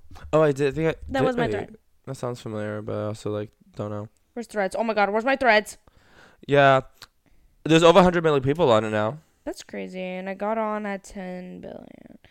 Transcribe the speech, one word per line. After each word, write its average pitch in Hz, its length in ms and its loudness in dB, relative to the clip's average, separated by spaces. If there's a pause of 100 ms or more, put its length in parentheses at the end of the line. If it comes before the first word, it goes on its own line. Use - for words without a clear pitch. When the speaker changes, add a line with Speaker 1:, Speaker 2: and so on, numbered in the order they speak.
(340)
Speaker 1:
Oh, 156 80 4
I 151 100 4
did. 139 180 -2
I - 60 -4
think 160 140 -2
I 151 60 -2 (140)
Speaker 2:
That 269 100 -4
Speaker 1:
did 262 80 0
Speaker 2:
was 254 100 -2
my - 80 0
Speaker 1:
I? 220 60 -4
Speaker 2:
thread. - 240 -8 (300)
Speaker 1:
That 135 100 -12
sounds 123 260 -8
familiar, 107 400 -8
but 107 140 -8
I 104 120 -6
also, 107 240 -8
like, 104 200 -8 (240)
don't 104 160 -8
know. 104 160 -10 (260)
Speaker 2:
Where's 240 140 -14
threads? 196 320 -6
Oh - 40 -2
my 226 100 -4
God, 202 180 0
where's 220 140 -2
my 269 100 0
threads? 214 420 2 (680)
Speaker 1:
Yeah. 139 340 6 (840)
There's 165 200 6
over 170 160 8
a 180 40 10
hundred 175 200 2
million 147 200 2
people 143 280 2
on 110 140 4
it 107 60 -4
now. 107 280 -2 (240)
Speaker 2:
That's - 200 -12
crazy. 190 380 -12
And 185 280 -10
I 196 40 -8
got 202 240 -6
on 214 280 -6
at 196 180 -8
ten 180 580 -14
billion. - 560 -18 (140)